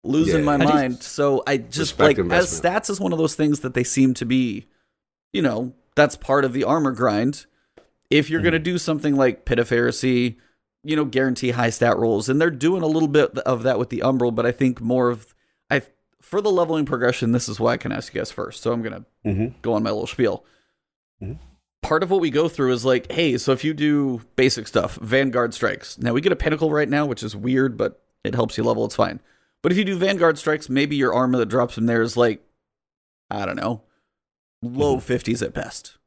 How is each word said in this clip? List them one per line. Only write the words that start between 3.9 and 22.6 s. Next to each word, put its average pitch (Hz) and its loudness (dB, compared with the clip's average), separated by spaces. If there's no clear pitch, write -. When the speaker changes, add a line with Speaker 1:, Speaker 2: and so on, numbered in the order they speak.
Speaker 1:
to 123 -6
be, 120 0
you 190 0
know, 127 -2
that's 147 4
part 135 2
of 123 -2
the 135 -2
armor 143 0
grind. 117 0
If 147 4
you're 160 -2
gonna 165 2
Speaker 2:
Mm-hmm. 156 -2
Speaker 1:
do 175 -2
something 151 0
like 131 2
Pit 117 0
of 120 0
Heresy, 120 0
you 151 -2
know, 151 0
guarantee 127 0
high 120 0
stat 117 2
rolls, 110 0
and 139 2
they're 170 2
doing 160 0
a 156 0
little 156 2
bit 147 2
of 123 -2
that 123 2
with 123 -4
the 117 -6
Umbral, 123 2
but 117 -2
I 120 2
think 127 0
more 123 0
of, 110 -8
I, 139 0
for 202 -4
the 208 2
leveling 160 2
progression, 123 0
this 120 -2
is 110 -8
why 117 2
I - -2
can - -6
ask - -8
you - -4
guys - -8
first, - -12
so 117 0
I'm 117 -2
gonna 104 -10
Speaker 2:
Mm-hmm. 107 -2
Speaker 1:
go 117 -2
on 110 0
my 104 -2
little 107 -4
spiel. 107 0
Speaker 2:
Mm-hmm. 95 -10
Speaker 1:
Part 160 0
of 180 -2
what 190 2
we 165 0
go 151 0
through 135 0